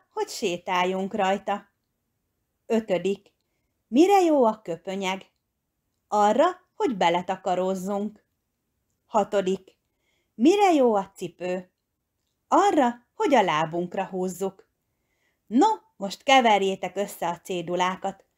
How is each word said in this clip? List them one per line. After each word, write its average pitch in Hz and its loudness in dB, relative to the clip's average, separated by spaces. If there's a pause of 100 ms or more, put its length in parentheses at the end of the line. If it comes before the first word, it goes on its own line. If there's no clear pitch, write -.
(120)
hogy 427 -6
sétáljunk 185 -4
rajta. 202 -4 (1000)
Ötödik. 196 -4 (560)
Mire 359 4
jó 302 4
a 220 0
köpönyeg? 190 -8 (840)
Arra, 214 4 (300)
hogy 294 -2
beletakarózzunk. 185 -4 (840)
Hatodik. 196 -2 (580)
Mire 370 4
jó 254 4
a 196 -4
cipő? 185 -8 (760)
Arra, 302 2
hogy 415 0
a 233 6
lábunkra 175 -4
húzzuk. 185 -8 (800)
No, 277 2 (280)
most 196 -12
keverjétek 196 2
össze 202 -6
a 175 -8
cédulákat. 180 -6 (140)